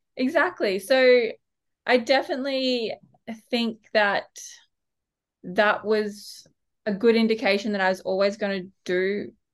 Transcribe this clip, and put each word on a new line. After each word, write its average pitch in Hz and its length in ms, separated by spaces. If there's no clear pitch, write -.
exactly. 277 640
So 247 500
I 247 80
definitely 262 960
think 233 280
that 202 340
that 196 400
was 214 640
a 214 80
good 220 240
indication 220 560
that 202 80
I 185 80
was 190 120
always 196 360
gonna 196 260
do 185 480